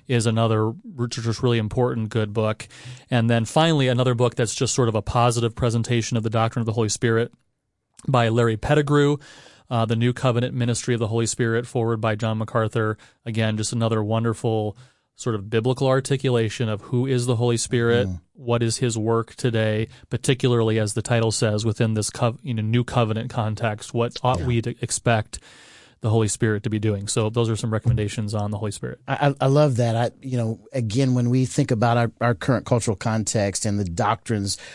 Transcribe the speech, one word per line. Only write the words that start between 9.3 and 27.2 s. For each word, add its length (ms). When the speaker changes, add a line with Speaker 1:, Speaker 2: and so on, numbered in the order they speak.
Speaker 1:
uh, 160
The 100
New 180
Covenant 400
Ministry 400
of 60
the 80
Holy 180
Spirit, 420
forward 320
by 160
John 220
MacArthur. 600
Again, 320
just 160
another 300
wonderful 760
sort 160
of 160
biblical 380
articulation 840
of 120
who 240
is 200
the 120
Holy 200
Spirit, 500
Speaker 2:
Mm. 120
Speaker 1:
what 280
is 160
his 200
work 380
today, 520
particularly 680
as 160
the 80
title 300
says, 340
within 280
this 160
cov-, 340
you 100
know, 80
new 220
covenant 460
context, 640
what 300
ought 160
Speaker 2:
Yeah. 60
Speaker 1:
we 160
to 200
expect 580
the 80
Holy 180
Spirit 360
to 60
be 100
doing? 280
So 220